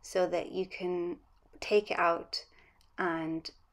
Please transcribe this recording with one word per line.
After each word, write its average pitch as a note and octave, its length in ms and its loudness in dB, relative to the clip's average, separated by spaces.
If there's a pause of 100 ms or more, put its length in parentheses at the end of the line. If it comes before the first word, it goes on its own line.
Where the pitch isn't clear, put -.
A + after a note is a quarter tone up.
so F3+ 240 2
that E3+ 240 -2
you F#3 160 -2
can F3+ 500 -4 (420)
take G#3 300 2
it - 80 -2
out E3+ 480 0 (500)
and E3 540 -2 (240)